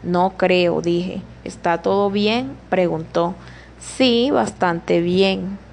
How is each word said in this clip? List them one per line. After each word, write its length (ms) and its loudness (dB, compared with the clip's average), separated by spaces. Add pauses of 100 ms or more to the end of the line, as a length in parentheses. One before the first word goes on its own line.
"No 320 0
creo", 460 2
dije. 400 -2 (240)
"¿Está 360 -2
todo 300 2
bien?", 400 0 (180)
preguntó. 640 0 (460)
"Sí, 500 2
bastante 720 0
bien". 720 0